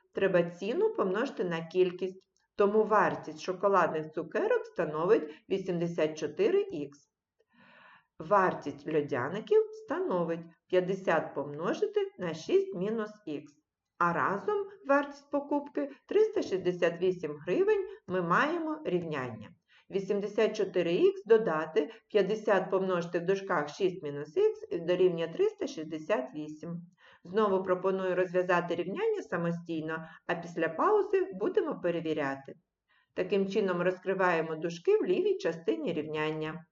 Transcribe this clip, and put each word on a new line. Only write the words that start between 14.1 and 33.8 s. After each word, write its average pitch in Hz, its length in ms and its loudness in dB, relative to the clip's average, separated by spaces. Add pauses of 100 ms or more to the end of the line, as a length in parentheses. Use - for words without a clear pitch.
разом 196 540 0 (220)
вартість 277 420 0
покупки — 285 600 -2 (160)
триста 427 360 2
шістдесят 175 580 0
вісім 175 360 -2
гривень. 370 500 0 (200)
Ми 180 160 -2
маємо 302 600 0
рівняння. 139 640 -4 (420)
Вісімдесят 202 640 0
чотири 175 380 0
ікс 381 300 4
додати 196 680 4 (180)
п'ятдесят 196 600 2
помножити 185 480 0
в 170 80 -4
дужках 180 420 0
шість 180 340 -2
мінус 143 320 -8
х 427 440 0
дорівнює 170 500 2
триста 370 380 0
шістдесят 160 680 -4
вісім. 156 480 -10 (420)
Знову 190 380 2
пропоную 185 520 0
розв'язати 175 600 0
рівняння 370 480 -2
самостійно, 165 840 -4 (220)
а 170 80 -2
після 170 340 -4
паузи 370 640 2
будемо 294 480 -2
перевіряти. 156 760 -2 (600)
Таким 196 340 0
чином 190 340 0